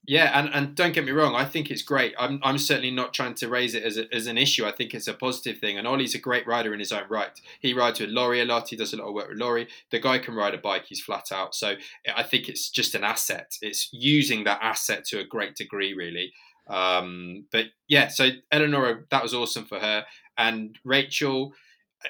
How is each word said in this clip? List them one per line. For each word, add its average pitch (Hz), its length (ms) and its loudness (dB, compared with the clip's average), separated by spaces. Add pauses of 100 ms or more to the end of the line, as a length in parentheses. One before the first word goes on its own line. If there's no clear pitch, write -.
yeah, 139 320 6
and, 143 160 4
and 143 220 0
don't 175 180 4
get 160 120 2
me 135 80 -2
wrong, 143 240 4
I 135 80 4
think 151 260 -4
it's 110 120 -6
great. 127 360 2
I'm, 135 240 0
I'm 135 160 2
certainly 127 320 2
not 127 240 -4
trying 123 220 -2
to 120 120 -4
raise 123 280 0
it 107 80 -4
as 110 140 -2
a, 110 140 -6
as 113 140 -2
an 117 100 -2
issue. 139 280 4
I 104 80 -2
think 117 220 -6
it's 110 120 -8
a 107 80 -4
positive 127 460 -6
thing. 101 180 -2
And 107 80 -4
Ollie's 127 300 0
a - 20 -6
great 123 260 -2
rider 113 300 0
in 104 60 -8
his 98 100 -6
own 101 180 -4
right. 104 220 -2 (300)
He 127 120 0
rides 120 280 2
with 104 100 -4
Laurie 123 300 2
a 120 40 4
lot. 117 260 0
He 110 60 -10
does 107 160 -4
a 139 40 -8
lot 104 100 -8
of 104 80 -8
work 104 140 -6
with 107 100 -10
Laurie. 117 300 0 (240)
The 117 80 0
guy 127 180 4
can 123 160 -6
ride 101 200 0
a 90 40 -6
bike. 95 280 -2
He's 98 140 -10
flat - 300 -6
out. 95 240 -6
So 101 220 -2 (400)
I 117 80 0
think - 240 0
it's - 200 -6
just - 280 -2
an 98 80 -2
asset. - 580 -2
It's - 300 -4
using 120 500 2
that 104 180 2
asset 110 500 -2
to 104 100 -4
a 92 40 -6
great 101 300 -6
degree, 98 400 -4
really. 90 380 -6 (360)
Um, 90 840 -2
but 113 140 2 (200)
yeah, 143 220 6
so 131 220 4 (220)
Eleonora, 139 580 2
that 135 120 2
was 117 120 -4
awesome 117 320 -2
for 101 120 -8
her. 107 260 0 (320)
And 113 480 0
Rachel, 135 680 0 (580)